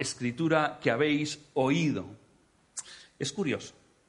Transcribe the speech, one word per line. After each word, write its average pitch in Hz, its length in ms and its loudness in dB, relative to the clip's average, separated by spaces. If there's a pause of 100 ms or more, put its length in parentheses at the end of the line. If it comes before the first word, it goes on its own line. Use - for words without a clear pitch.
escritura 151 840 0
que 127 80 2
habéis 147 480 0 (160)
oído". 135 520 2 (1120)
Es 139 120 -2
curioso 143 420 -4 (340)